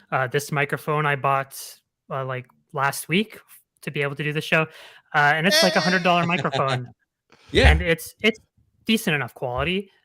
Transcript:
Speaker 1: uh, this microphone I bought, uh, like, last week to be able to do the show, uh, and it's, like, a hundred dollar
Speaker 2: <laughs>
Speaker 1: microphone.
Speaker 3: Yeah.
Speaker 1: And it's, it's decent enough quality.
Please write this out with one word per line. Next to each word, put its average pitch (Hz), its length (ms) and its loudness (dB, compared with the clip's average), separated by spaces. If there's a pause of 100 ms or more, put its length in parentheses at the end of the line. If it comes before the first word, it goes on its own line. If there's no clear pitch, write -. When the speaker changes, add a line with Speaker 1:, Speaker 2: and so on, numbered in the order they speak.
(120)
Speaker 1:
uh, 131 140 0
this 143 260 -4
microphone 147 540 -2
I 143 100 0
bought, 135 640 -4 (300)
uh, 135 140 -6
like, 127 220 -10 (260)
last 139 360 -4
week 202 320 -2 (400)
to - 100 -8
be 143 120 -4
able 143 140 -4
to 156 60 -8
do 147 100 -4
the 151 80 -4
show, 160 220 2 (520)
uh, 147 200 4
and 160 120 0
it's, 202 160 4
like, 185 140 4
a 185 40 4
hundred 180 220 0
dollar 175 240 2
Speaker 2:
<laughs> - 0 -
Speaker 1:
microphone. 139 640 -2 (640)
Speaker 3:
Yeah. 220 180 6
Speaker 1:
And 160 100 4
it's, 165 400 -2
it's 220 180 0 (460)
decent 214 300 0
enough 131 200 -4
quality. 151 560 -4 (140)